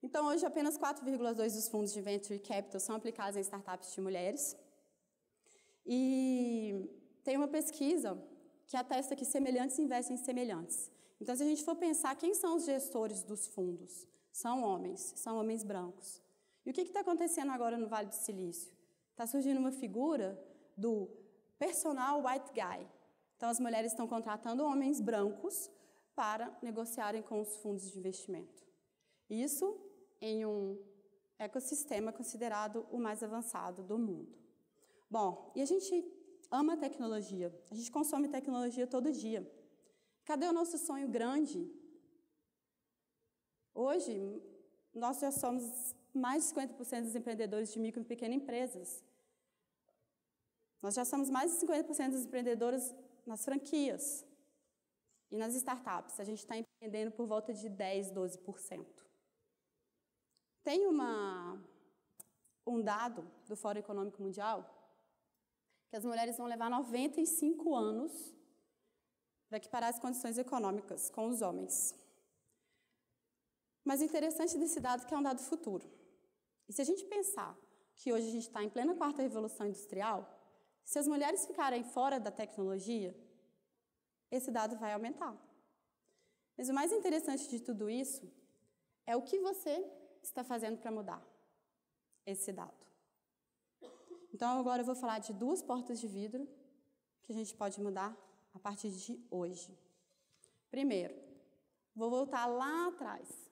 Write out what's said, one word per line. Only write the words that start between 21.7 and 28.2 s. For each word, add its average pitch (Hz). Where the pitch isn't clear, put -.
white 269
guy. 190
Então, 233
as 233
mulheres 226
estão 233
contratando 226
homens 277
brancos 208
para 220
negociarem 226
com 208
os 208
fundos 196
de 190
investimento. 185